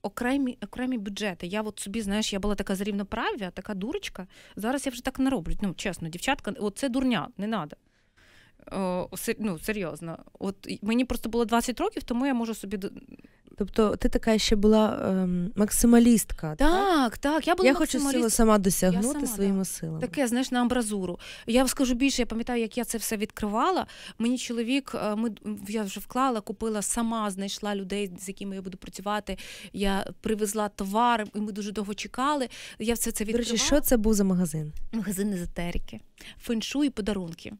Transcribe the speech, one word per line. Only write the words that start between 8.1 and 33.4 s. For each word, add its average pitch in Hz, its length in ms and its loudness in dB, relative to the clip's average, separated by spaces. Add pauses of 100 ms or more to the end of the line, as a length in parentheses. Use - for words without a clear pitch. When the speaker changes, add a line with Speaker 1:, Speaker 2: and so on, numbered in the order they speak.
Speaker 1:
О, 180 440 -2
се-, 220 220 -4
ну, 196 200 -2
серйозно. 165 600 -6 (200)
От 196 180 -6 (120)
і 185 140 -8
мені 226 220 2
просто 240 240 -4
було 233 160 0
двадцять 233 360 0
років, 403 220 -2
тому 247 240 -2
я 269 80 2
можу 226 200 -2
собі 208 220 -8
д- 190 140 -6 (680)
Speaker 2:
Тобто 202 380 2
ти - 120 2
така 220 300 4
ще 220 180 4
була, 214 440 6 (100)
ем, 180 460 0
максималістка, 233 1000 6
так? 190 140 6
Speaker 1:
Так, 349 480 4
так, 294 280 0
я 339 80 4
була 359 140 6
Speaker 2:
Я 311 60 8
хочу 254 240 0
всього 277 140 2
Speaker 1:
максималіст-, 233 180 2
Speaker 2:
сама 220 280 6
досягнути 185 480 4
Speaker 1:
я 277 60 2
сама, 285 140 -2
Speaker 2:
своїми 196 320 0
Speaker 1:
да. 190 60 0
Speaker 2:
силами. 160 360 -6
Speaker 1:
Таке, 254 280 0
знаєш, 247 220 0
на 247 100 0
амбразуру. 214 580 0 (280)
Я 233 140 4
вам 262 80 4
скажу 254 260 2
більше, 254 280 2
я 220 40 2
пам'ятаю, 233 360 -2
як 220 160 -4
я 233 60 -2
це 226 140 -4
все 220 180 -4
відкривала. 220 680 0 (320)
Мені 240 200 0
чоловік, 240 560 -2
е, 208 200 -2
ми, 226 160 -2 (380)
я 214 140 -2
вже 196 180 -6
вклала, 247 400 0
купила 214 420 -4
сама, 226 480 -2
знайшла 202 440 -4
людей, 196 460 -4
з - 80 -10
якими 196 260 -8
я 190 80 -8
буду 185 160 -12
працювати. 196 600 -6 (340)
Я 196 340 0 (140)
привезла 214 480 0
товар, 214 680 2
і 208 60 -4
ми 208 120 -4
дуже 202 200 -6
довго 190 220 -4
чекали. 262 540 -2 (300)
Я 226 160 0
все 226 180 -2
це 220 120 -4
Speaker 2:
До 220 80 -2
речі, 240 60 2 (140)